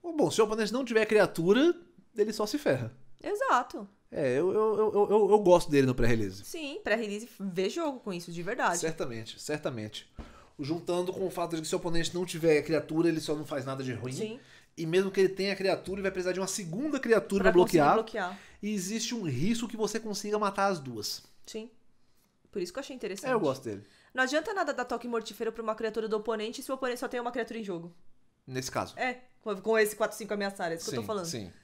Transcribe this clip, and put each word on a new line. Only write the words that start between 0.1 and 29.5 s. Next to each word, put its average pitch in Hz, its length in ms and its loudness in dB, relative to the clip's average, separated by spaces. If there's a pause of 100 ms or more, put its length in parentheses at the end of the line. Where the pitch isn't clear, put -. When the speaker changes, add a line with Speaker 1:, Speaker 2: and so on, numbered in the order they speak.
Speaker 1:
se - 100 0
o 226 40 8
oponente 214 280 -2
não 262 120 -2
tiver 220 220 2
criatura, 214 680 4 (420)
ele 214 160 2
só 214 140 -2
se 294 120 -4
ferra. 120 340 0 (300)
Speaker 2:
Exato. 311 640 0 (220)
Speaker 1:
É, 139 280 0
eu, 180 140 0
eu, 214 260 2
eu, 214 160 2
eu, 202 160 4
eu, 202 200 6
eu 214 100 8
gosto 175 300 6
dele 139 160 6
no 127 80 2
pré-release. 110 500 2
Speaker 2:
Sim, 320 380 -8
pré-release 214 460 -2 (100)
vê 190 320 -2
jogo 285 300 -4
com 196 120 -8
isso, 170 200 -10
de 170 100 -8
verdade. 208 360 0
Speaker 1:
Certamente, 143 600 -6
certamente. 143 720 -6 (480)
Juntando 175 540 -2
com 185 140 -4
o - 40 -2
fato 170 260 -4
de 156 60 -4
que 160 60 -8
se 185 60 -2
o 175 40 0
oponente 165 360 2
não 180 120 -2
tiver 160 360 4
criatura, 160 460 2
ele 160 120 2
só 156 140 -2
não 151 100 -4
faz 139 200 -4
nada 135 200 -6
de 127 80 -4
ruim. 120 200 -6
Speaker 2:
Sim. 220 280 -6 (360)
Speaker 1:
E 165 100 -4
mesmo 190 240 2
que 196 100 0
ele 190 80 6
tenha 190 260 -2
criatura, 190 420 -2
ele 196 60 -6
vai 190 80 0
precisar 185 220 -2
de 180 80 -2
uma 185 60 -2
segunda 226 520 -4
criatura 202 460 2
Speaker 2:
Pra 185 80 6
Speaker 1:
pra 175 60 8
bloquear. 160 380 6
Speaker 2:
conseguir 220 60 2 (160)
bloquear. 190 200 -6 (240)
Speaker 1:
E 208 100 -4
existe 214 420 -4
um 226 140 -6
risco 208 400 0
que 226 80 -10
você 214 240 -2
consiga 208 380 -4
matar 196 320 0
as 170 100 -2
duas. 127 420 -8 (240)
Speaker 2:
Sim. 220 240 -12 (800)
Por 202 100 -4
isso 175 120 -4
que - 60 -8
eu - 40 -6
achei 277 140 -12
interessante. 226 340 -6
Speaker 1:
É, 254 40 4
eu 220 60 2
gosto 139 240 0
dele. 104 200 -8 (280)
Speaker 2:
Não 262 120 2
adianta 311 280 0
nada 339 220 0
dar 247 100 -4
toque 240 220 -6
mortífero 226 460 -4
pra 226 100 -10
uma 220 120 -2
criatura 220 340 -4
do 214 80 0
oponente 220 460 -4
se - 100 -10
o - 20 0
oponente 254 260 -4
só 262 80 -6
tem 247 120 -4
uma 240 100 -4
criatura 233 300 -6
em 214 40 -8
jogo. 170 300 -8 (520)
Speaker 1:
Nesse 127 240 -6
caso. 101 280 -4
Speaker 2:
É, 247 220 -4 (200)
com, 214 160 -6